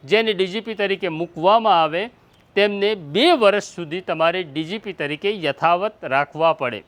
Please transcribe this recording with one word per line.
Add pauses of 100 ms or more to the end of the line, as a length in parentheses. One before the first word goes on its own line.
જેને
ડી
જી
પી
તરીકે (100)
મૂકવામાં
આવે (460)
તેમને (240)
બે (160)
વર્ષ
સુધી
તમારે
ડી
જી
પી
તરીકે (160)
યથાવત
રાખવા
પડે.